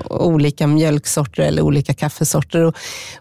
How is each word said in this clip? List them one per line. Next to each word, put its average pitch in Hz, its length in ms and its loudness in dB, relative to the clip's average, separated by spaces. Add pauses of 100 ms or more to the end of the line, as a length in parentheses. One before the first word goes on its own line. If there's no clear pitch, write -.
(100)
olika 151 560 2
mjölksorter 151 760 0
eller 151 200 0
olika 143 320 0
kaffesorter. 151 680 -2
Och, 165 120 4 (460)